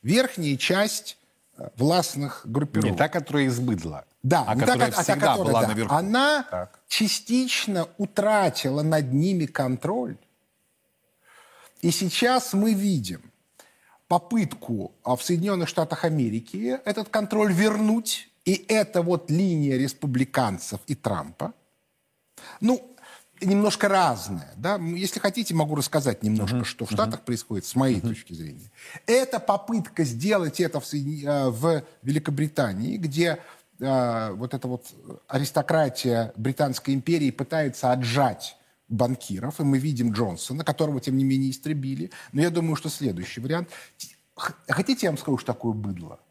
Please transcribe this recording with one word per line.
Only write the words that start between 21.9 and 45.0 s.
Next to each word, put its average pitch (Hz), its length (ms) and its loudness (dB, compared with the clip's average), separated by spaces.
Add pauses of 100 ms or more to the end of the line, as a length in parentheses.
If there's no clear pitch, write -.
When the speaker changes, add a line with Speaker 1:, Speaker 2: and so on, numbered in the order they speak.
Speaker 1:
Ну, 240 340 0 (460)
немножко 202 480 4
разная, 117 680 2
да. 165 180 -2
М, 170 200 -4
если 190 240 -4
хотите, 240 360 0
могу 151 220 2
рассказать 139 460 0
немножко, 107 340 0
Speaker 2:
Мгм. 120 100 0
Speaker 1:
что - 180 -8
в - 60 -8
Speaker 2:
Мгм. 104 60 -2
Speaker 1:
Штатах 110 260 0
происходит, 110 420 -6
с - 100 -10
моей 131 220 4
Speaker 2:
Мгм. 92 120 -2
Speaker 1:
точки 107 260 -8
зрения. 80 360 -14 (360)
Это 254 340 2
попытка 196 640 0
сделать 156 560 0
это 160 180 0
в - 80 -6
Соедин-, 147 400 -4
э, 143 240 2
в 147 320 0 (200)
Великобритании, 143 960 -2
где, 160 400 0 (420)
э, 120 520 0
вот 120 200 -8
эта 127 160 -6
вот 123 180 -8 (400)
аристократия 139 1080 0
Британской 135 580 -2
империи 147 360 2
пытается 135 600 0
отжать 127 640 0 (340)
банкиров, 120 680 -2
и - 40 0
мы 139 140 4
видим 123 340 0
Джонсона, 113 520 -4
которого, 147 360 0
тем 135 160 -2
не 135 80 2
менее, 135 260 2
истребили. 139 600 -6 (220)
Но 143 100 2
я 175 80 4
думаю, 165 260 0
что 160 140 -6
следующий 98 500 -6
вариант. 160 300 -4 (640)
Х-, - 180 -6 (140)
хотите, 247 380 0